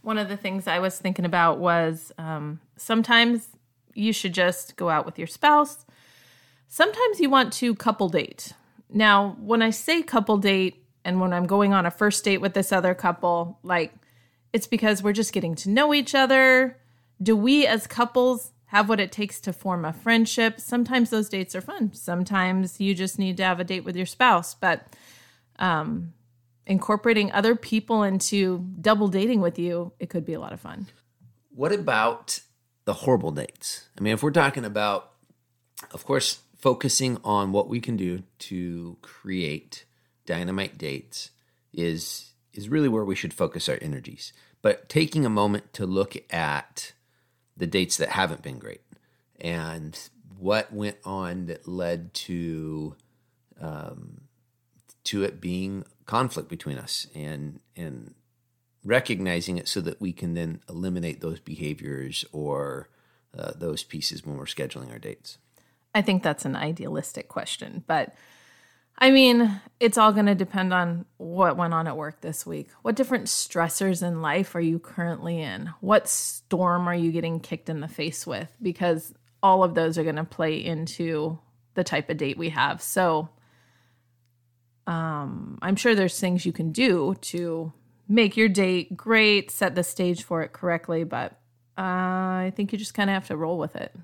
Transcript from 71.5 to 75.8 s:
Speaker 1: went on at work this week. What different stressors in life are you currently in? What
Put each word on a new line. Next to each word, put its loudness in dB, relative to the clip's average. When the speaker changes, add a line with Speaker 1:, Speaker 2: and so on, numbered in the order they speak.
Speaker 1:
went 0
on 0
at -6
work -10
this -8
week. -10
What 0
different 0
stressors -2
in -4
life -2
are -2
you 0
currently -6
in? -8
What 4